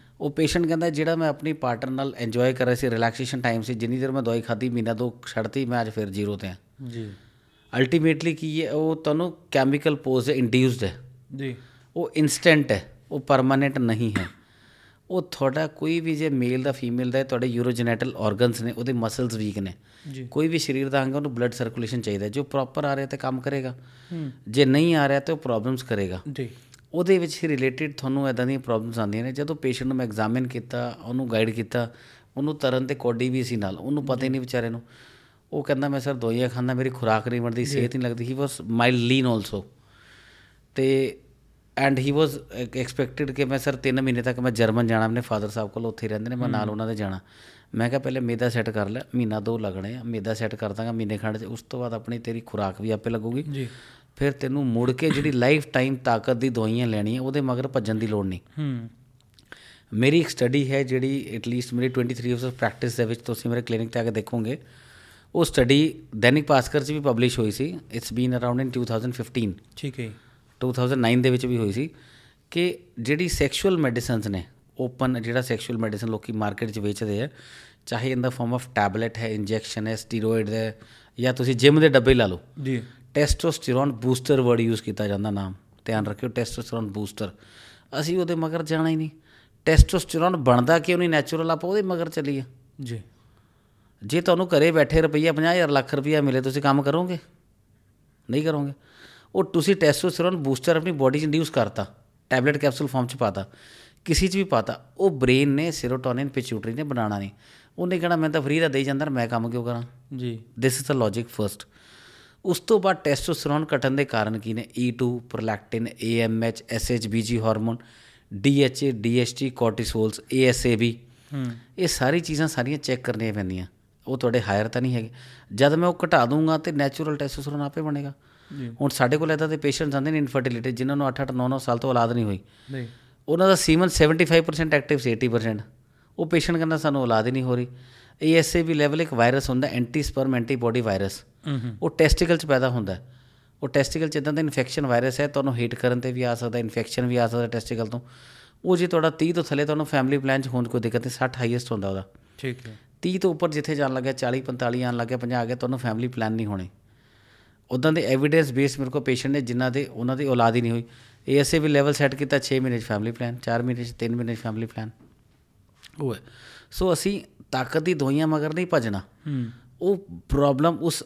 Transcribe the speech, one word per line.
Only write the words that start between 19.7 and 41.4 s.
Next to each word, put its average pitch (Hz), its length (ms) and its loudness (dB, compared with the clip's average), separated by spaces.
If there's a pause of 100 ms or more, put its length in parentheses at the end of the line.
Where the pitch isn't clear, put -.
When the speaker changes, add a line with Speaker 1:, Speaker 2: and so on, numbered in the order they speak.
Speaker 2:
ਜੀ। 131 200 -12
Speaker 1:
ਕੋਈ 151 160 0
ਵੀ 160 120 0
ਸਰੀਰ 139 300 -2
ਦਾ 135 140 2
ਅੰਗ, 135 120 -2
ਉਹਨੂੰ 143 200 -4
ਬਲੱਡ 120 160 0
ਸਰਕੂਲੇਸ਼ਨ 117 500 -4
ਚਾਹੀਦਾ, 104 280 -2
ਜੋ 135 140 -4
ਪ੍ਰੋਪਰ 139 420 -4
ਆ 139 100 0
ਰਿਹਾ 139 100 -4
ਤਾਂ 139 120 -8
ਕੰਮ 131 240 -4
ਕਰੇਗਾ, 131 360 -4 (340)
Speaker 2:
ਹੂੰ। 156 200 -8 (160)
Speaker 1:
ਜੇ 131 180 4
ਨਹੀਂ 156 300 4
ਆ 143 120 4
ਰਿਹਾ 139 120 4
ਤਾਂ 156 160 -2
ਉਹ 143 40 -8
ਪ੍ਰੋਬਲਮਸ 123 440 -2
ਕਰੇਗਾ। 95 380 -4 (120)
Speaker 2:
ਜੀ। 127 160 -8 (440)
Speaker 1:
ਉਹਦੇ 180 240 4
ਵਿੱਚ 170 260 -2
ਹੀ 165 40 -2
ਰਿਲੇਟਿਡ 139 460 0
ਤੁਹਾਨੂੰ 135 360 -2
ਇੱਦਾਂ 123 160 0
ਦੀਆਂ 135 140 -2
ਪ੍ਰੋਬਲਮਸ 113 400 -2
ਆਉਂਦੀਆਂ 107 240 -2
ਨੇ। 127 80 -6
ਜਦੋਂ 147 240 -4
ਪੇਸ਼ੈਂਟ 131 320 -4
ਨੂੰ 131 100 -2
ਮੈਂ 127 80 -2
ਐਗਜ਼ਾਮਿਨ 110 420 0
ਕੀਤਾ, 120 560 -6
ਉਹਨੂੰ 123 280 -4
ਗਾਈਡ 110 180 2
ਕੀਤਾ, 113 420 -4 (460)
ਉਹਨੂੰ 147 180 -2
ਤਰਨ 131 320 0
ਤੇ 139 80 -4
ਕੌਡੀ 120 340 0
ਵੀ 127 140 0
ਸੀ 123 120 -4
ਨਾਲ, 98 220 -4
ਉਹਨੂੰ 135 280 -4
ਪਤਾ 135 100 0
ਹੀ 135 60 -4
Speaker 2:
ਜੀ। 131 80 0
Speaker 1:
ਨਹੀਂ 131 120 -2
ਵਿਚਾਰੇ 123 280 -4
ਨੂੰ। 117 120 -6 (720)
ਉਹ 143 100 -2
ਕਹਿੰਦਾ, 139 260 0
"ਮੈਂ 139 100 -2
ਸਰ 135 140 -4
ਦਵਾਈਆਂ 120 360 0
ਖਾਂਦਾ, 123 240 -2
ਮੇਰੀ 127 160 0
ਖੁਰਾਕ 113 380 0
ਨਹੀਂ 120 140 -2
ਬਣਦੀ, 117 240 -2
Speaker 2:
ਜੀ। 143 60 -4
Speaker 1:
ਸਿਹਤ 120 240 0
ਨਹੀਂ 123 140 -2
ਲੱਗਦੀ।" 120 240 -6
He 131 60 -6
was - 280 -4
mild 120 320 4
lean 123 380 2
also। 101 260 -6 (1120)
ਤੇ 135 420 2 (720)